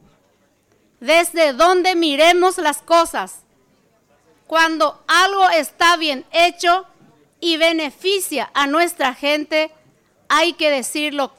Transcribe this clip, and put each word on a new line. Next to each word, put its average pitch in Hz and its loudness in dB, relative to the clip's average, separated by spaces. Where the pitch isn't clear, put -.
desde 320 0
donde 349 2
miremos 339 2
las 302 -4
cosas, 330 -2
cuando 320 -2
algo 370 2
está 339 0
bien 302 -6
hecho 349 0
y 330 -2
beneficia 330 -2
a 285 0
nuestra 302 -2
gente, 302 -4
hay 320 0
que - -2
decirlo 285 -4